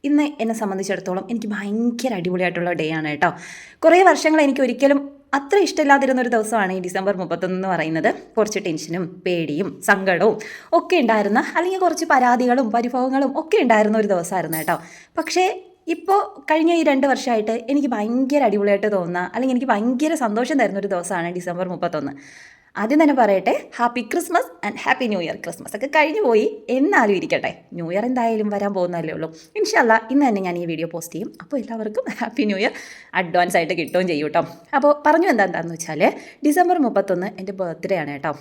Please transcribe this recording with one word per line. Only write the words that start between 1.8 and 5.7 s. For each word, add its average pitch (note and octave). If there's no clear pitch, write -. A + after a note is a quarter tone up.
അടിപൊളിയായിട്ടുള്ള F3
ഡേ D#3+
ആണ് D#3
കേട്ടോ. D3+
കുറേ E4
വർഷങ്ങൾ D#4
എനിക്ക് C#4
ഒരിക്കലും C#4
അത്ര C#4+
ഇഷ്ടമില്ലാതിരുന്നൊരു C4+